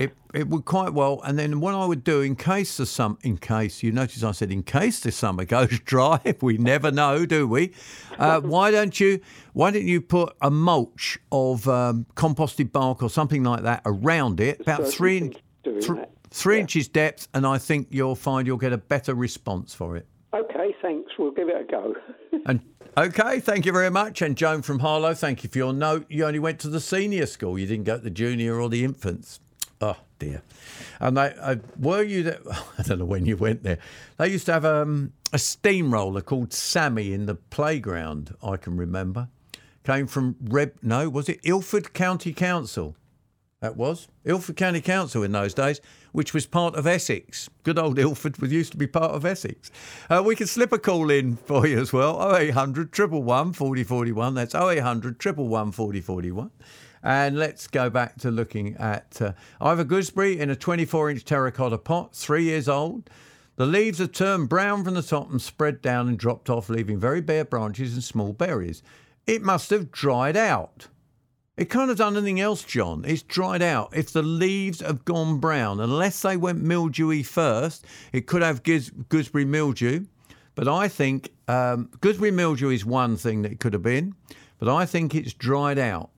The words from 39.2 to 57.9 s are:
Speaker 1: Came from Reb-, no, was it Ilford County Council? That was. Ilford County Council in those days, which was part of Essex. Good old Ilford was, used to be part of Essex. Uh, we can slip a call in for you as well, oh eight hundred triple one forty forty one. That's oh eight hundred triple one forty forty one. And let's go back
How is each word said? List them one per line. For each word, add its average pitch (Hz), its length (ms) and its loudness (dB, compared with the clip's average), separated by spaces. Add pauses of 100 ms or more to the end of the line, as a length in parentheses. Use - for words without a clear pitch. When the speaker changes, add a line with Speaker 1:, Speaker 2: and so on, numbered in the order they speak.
Speaker 1:
Came 135 220 0
from 127 360 -2
Reb-, 135 400 0
no, 127 260 0
was 139 200 -4
it - 160 -6
Ilford 190 500 0
County 180 380 -2
Council? 135 640 -4 (640)
That 113 180 -6
was. 151 300 -4 (180)
Ilford 175 300 -2
County 175 260 0
Council 185 400 0
in 101 100 -2
those 101 220 -2
days, 139 260 0 (320)
which - 220 -2
was 151 100 0
part 170 300 0
of 147 120 -2
Essex. - 600 -2 (140)
Good 160 160 0
old 151 200 0
Ilford 143 380 0
was, 135 160 -2
used 160 200 0
to - 60 -12
be 143 80 0
part 160 260 0
of 147 120 -4
Essex. - 460 -6 (400)
Uh, 175 140 6
we 220 120 4
can 214 100 -2
slip 233 240 2
a 226 80 2
call 165 320 2
in 131 260 4
for 139 300 2
you 135 140 4
as - 100 -2
well, 139 300 2
oh 190 160 4
eight 156 140 4
hundred 135 420 0
triple 160 300 2
one 135 320 2
forty 135 280 0
forty 120 300 0
one. 120 220 0
That's 120 200 -4
oh 180 140 2
eight 170 120 2
hundred 120 380 -2
triple 143 300 -2
one 110 240 0
forty 101 300 -4
forty 90 280 -4
one. 107 200 -8 (520)
And 139 360 2
let's - 280 -4
go 127 220 0
back 120 300 -2